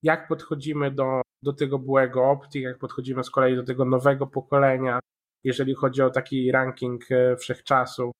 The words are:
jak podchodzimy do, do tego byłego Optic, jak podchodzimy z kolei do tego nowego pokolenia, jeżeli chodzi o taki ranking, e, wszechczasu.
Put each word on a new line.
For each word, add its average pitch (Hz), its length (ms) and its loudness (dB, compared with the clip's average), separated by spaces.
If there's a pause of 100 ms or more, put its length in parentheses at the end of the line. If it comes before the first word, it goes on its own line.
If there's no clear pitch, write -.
jak 156 240 0
podchodzimy 147 640 -4
do, 131 300 -2 (220)
do 143 100 -2
tego 139 260 -2
byłego 131 500 2
Optic, 143 340 -2
jak 127 140 -8
podchodzimy 127 460 -6
z 127 60 -10
kolei 127 260 2
do 127 80 -4
tego 131 220 -2
nowego 135 420 2
pokolenia, 131 720 0 (440)
jeżeli 131 320 -2
chodzi 135 260 0
o 131 80 4
taki 127 420 -2
ranking, 127 600 -2
e, 127 260 4
wszechczasu. 123 840 -2